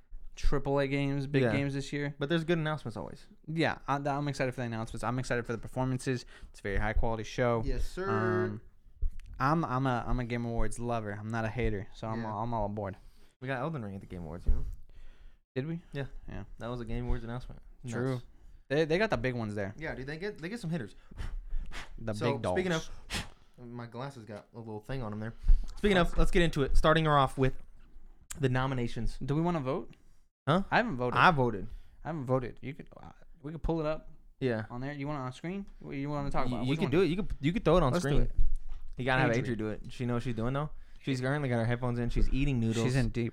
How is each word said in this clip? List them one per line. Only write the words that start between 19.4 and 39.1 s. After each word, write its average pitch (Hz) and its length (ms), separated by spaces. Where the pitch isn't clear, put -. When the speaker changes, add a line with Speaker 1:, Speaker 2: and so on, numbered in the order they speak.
Speaker 1:
there. 98 200
Speaker 2:
Yeah, 151 200
dude, 127 100
they 151 100
get, 175 240
they 165 80
get 226 120
some 165 100
hitters. 127 240
Speaker 1:
The 110 160
Speaker 2:
So, 120 200
Speaker 1:
big 113 80
dogs. 92 180
Speaker 2:
speaking 185 120
of, 160 160
my 117 160
glasses 120 380
got 104 300
a 113 40
little 110 220
thing 104 220
on 107 100
'em 107 80
there. 113 140
Speaking 196 220
of, 170 180
let's - 140
get 180 120
into 156 200
it. - 140
Starting 160 280
her 147 140
off 131 180
with 131 180
the 135 80
nominations. 127 760
Speaker 1:
Do 139 100
we 156 60
wanna 170 200
vote? 131 320
Speaker 2:
Huh? 180 220
Speaker 1:
I 147 80
haven't 214 180
voted. 123 220
Speaker 2:
I 156 120
voted. 120 360
Speaker 1:
I - 40
haven't 151 180
voted. 123 340
You 131 140
could, - 120
uh, - 80
we 151 100
could 160 100
pull 165 180
it 151 60
up 156 220
Speaker 2:
Yeah. 113 300
Speaker 1:
on 120 100
there. 139 120
You 143 140
want 147 140
it - 20
on 127 100
screen? 196 340
What 147 160
you 139 140
wanna 143 200
talk 139 180
Speaker 2:
You, 127 60
Speaker 1:
about? 123 100
Speaker 2:
you 127 60
Speaker 1:
Which 156 80
Speaker 2:
could 156 80
Speaker 1:
one? 120 60
Speaker 2:
do 170 100
it. 180 40
You 170 100
could, 202 120
you 151 120
could - 120
throw 160 120
it 175 60
on 127 100
Speaker 1:
Let's 175 120
do 139 60
Speaker 2:
screen. 123 120
Speaker 1:
it. 113 80
Speaker 2:
You 127 80
gotta 131 180